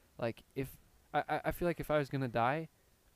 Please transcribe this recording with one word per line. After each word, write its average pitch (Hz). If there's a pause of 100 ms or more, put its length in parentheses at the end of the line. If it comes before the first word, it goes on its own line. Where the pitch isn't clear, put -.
(180)
Like, 117 (120)
if, 135 (460)
I, 147
I, 151
I 160
feel 175
like 165
if 147
I 151
was 143
gonna 135
die, 127 (480)